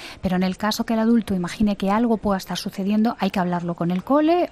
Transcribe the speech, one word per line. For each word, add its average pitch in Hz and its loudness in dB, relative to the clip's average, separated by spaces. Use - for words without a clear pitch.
Pero 180 0
en 180 0
el 185 -2
caso 214 -2
que 233 -2
el 220 0
adulto 220 2
imagine 196 -2
que 196 0
algo 226 2
pueda 196 0
estar 180 -8
sucediendo, 214 0
hay 190 0
que 196 -2
hablarlo 175 -2
con 170 -2
el 180 -2
cole 311 2